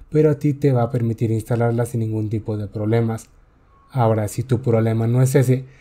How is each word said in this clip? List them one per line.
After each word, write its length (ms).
pero 200
a 100
ti 140
te 200
va 100
a 80
permitir 400
instalarla 540
sin 160
ningún 280
tipo 280
de 100
problemas. 640
Ahora, 380
si 160
tu 180
problema 460
no 140
es 140
ese 280